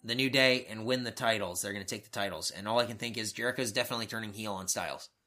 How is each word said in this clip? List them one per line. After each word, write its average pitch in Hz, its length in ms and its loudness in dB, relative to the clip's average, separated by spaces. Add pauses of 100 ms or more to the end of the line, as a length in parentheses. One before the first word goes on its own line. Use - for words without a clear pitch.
the 117 80 0
New 131 160 4
Day 131 400 6
and 110 160 -6
win 127 180 2
the 117 60 -4
titles. 107 500 0
They're 101 140 -2
gonna 98 100 -4
take 101 200 -6
the - 60 -20
titles. 92 400 -2
And 98 160 -8
all 113 120 4
I 120 80 4
can 113 100 -6
think 117 220 -4
is 107 160 -2
Jericho's 123 380 0
definitely 117 340 0
turning 110 260 -6
heel 107 220 -4
on 92 140 -6
Styles. 80 420 -2 (160)